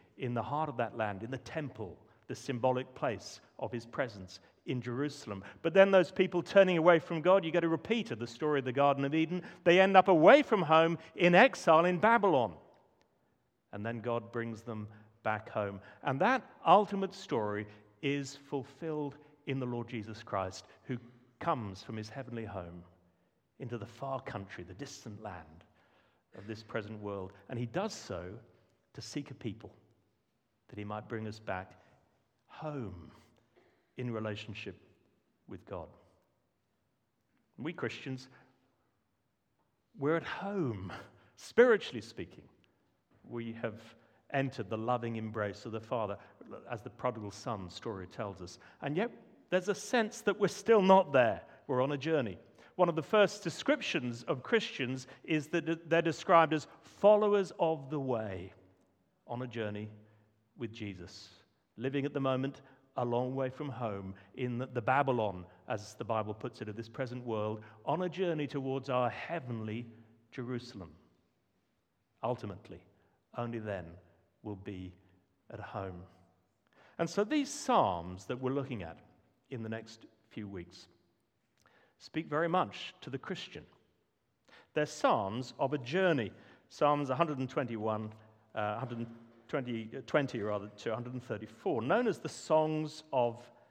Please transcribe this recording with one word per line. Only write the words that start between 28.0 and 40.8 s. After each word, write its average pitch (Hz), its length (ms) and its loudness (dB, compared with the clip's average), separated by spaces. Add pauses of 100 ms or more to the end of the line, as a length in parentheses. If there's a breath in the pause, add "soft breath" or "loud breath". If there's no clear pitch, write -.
to 117 80 -14
seek - 280 -10
a 127 40 -14
people - 400 -12 (920)
that - 100 -14
he 104 80 -8
might 107 200 -8
bring 110 220 -6
us 107 100 -10
back 95 400 -8 (680 soft breath)
home 104 640 -10 (840 soft breath)
in 123 160 -6
relationship 107 640 -8 (720)
with 95 180 -16
God. 85 200 -10 (1700)
We 160 140 -8
Christians, 131 560 -8 (1700 soft breath)
we're 156 200 0
at 165 80 -4
home, 131 680 -4 (440 loud breath)